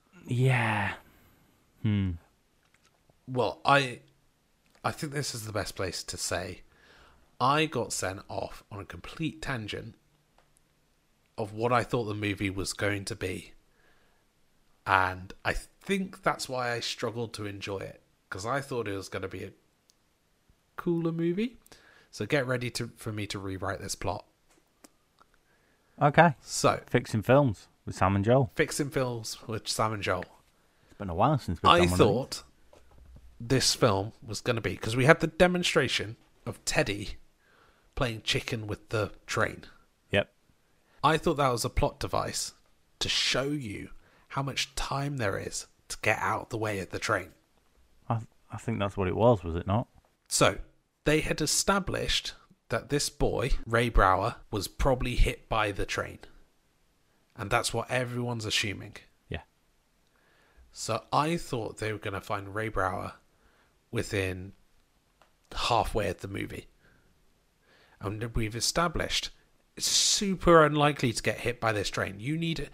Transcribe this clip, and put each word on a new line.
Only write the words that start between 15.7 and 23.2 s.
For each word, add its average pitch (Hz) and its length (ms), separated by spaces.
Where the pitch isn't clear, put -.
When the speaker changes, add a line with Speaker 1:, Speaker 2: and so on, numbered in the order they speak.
Speaker 2:
that's 151 260
why 123 220
I 120 80
struggled 117 560
to 107 100
enjoy 101 340
it, 98 220
'cause 95 160
I 135 160
thought 120 260
it 98 80
was 95 140
gonna 95 180
be 95 160
a 98 80
cooler 170 360
movie. 175 460
So - 140
get 135 200
ready 123 260
to, 120 260
for - 140
me 104 160